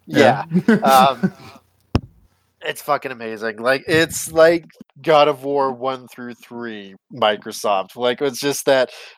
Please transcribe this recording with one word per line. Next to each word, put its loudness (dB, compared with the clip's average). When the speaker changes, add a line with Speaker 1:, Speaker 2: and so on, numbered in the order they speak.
Speaker 1:
Yeah. 2
Speaker 2:
Yeah. 4
<laughs> -2
Speaker 1:
Um, 4
it's -10
fucking -4
amazing. -8
Like, -2
it's -2
like 4
God 4
of -4
War 0
one -8
through -16
three, -14
Microsoft. -4
Like, -4
it's -4
just -4
that 2